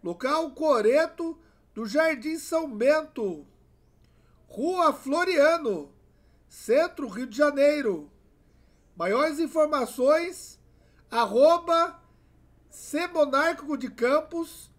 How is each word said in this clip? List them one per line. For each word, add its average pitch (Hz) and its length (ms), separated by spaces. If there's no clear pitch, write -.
Local 262 480
Coreto 311 840
do 220 140
Jardim 302 500
São 320 340
Bento, 233 760
Rua 330 480
Floriano, 302 960
Centro, 294 600
Rio 214 180
de 220 100
Janeiro. 277 760
Maiores 262 440
informações, 302 1200
arroba 330 920
C - 380
Monárquico 302 680
de 240 140
Campos 311 880